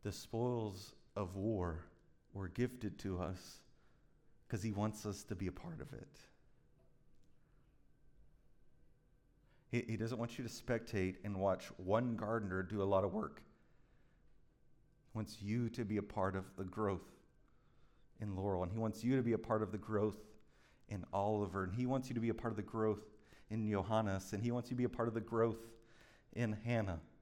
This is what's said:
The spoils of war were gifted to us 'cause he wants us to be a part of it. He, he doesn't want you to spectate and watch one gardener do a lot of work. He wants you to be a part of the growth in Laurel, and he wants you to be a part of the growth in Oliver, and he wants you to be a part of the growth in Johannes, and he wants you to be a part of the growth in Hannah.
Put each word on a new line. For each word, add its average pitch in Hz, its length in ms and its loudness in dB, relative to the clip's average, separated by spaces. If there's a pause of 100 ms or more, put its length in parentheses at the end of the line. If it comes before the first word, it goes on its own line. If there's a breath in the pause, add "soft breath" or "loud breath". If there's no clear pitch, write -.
The 101 100 -4
spoils 113 800 -2 (220)
of 92 180 -4
war 92 520 0 (480)
were 95 140 -4
gifted 117 520 -2
to 92 180 -2
us 90 440 -6 (880 soft breath)
'cause 101 140 -4
he 110 80 -2
wants 104 360 0
us 98 180 -6
to 110 100 -6
be 95 120 -2
a 87 60 -2
part 151 280 -10
of - 140 -10
it. - 320 -16 (3500 soft breath)
He, 120 100 4
he 113 160 -2
doesn't 113 220 -2
want 117 200 -4
you 127 80 -6
to 110 40 -6
spectate 104 720 0
and 95 160 -2
watch 95 280 2 (100)
one 110 380 2
gardener 104 460 0
do 98 200 0
a - 20 6
lot 98 180 6
of 95 120 2
work. - 280 -4 (1700 soft breath)
He - 60 -8
wants 110 240 -6
you 113 300 2
to 117 160 -4
be 104 100 0
a 98 60 2
part 95 340 0
of 95 200 -6
the - 80 -4
growth 98 460 0 (1080 soft breath)
in 101 160 -2
Laurel, 95 260 2
and 90 80 0
he 110 80 -2
wants 110 240 0
you 127 140 4
to 131 60 4
be 117 100 4
a 107 60 4
part 110 240 2
of 95 100 -2
the 104 60 -4
growth 104 440 0 (680 soft breath)
in 98 160 -6 (100)
Oliver, 98 500 2
and 92 100 -2
he 123 120 2
wants 127 220 0
you 120 60 -4
to 120 60 0
be 113 80 2
a 110 60 2
part 113 180 -2
of 107 40 -2
the 104 60 -4
growth 107 460 2 (400 loud breath)
in 110 200 0
Johannes, 101 680 2
and 101 80 -2
he 120 80 2
wants 120 200 -2
you 127 40 0
to 123 40 -2
be 123 60 4
a 120 40 4
part 117 200 0
of 110 60 -2
the 113 60 2
growth 113 460 2 (680 loud breath)
in 113 180 0
Hannah. 107 480 0 (220)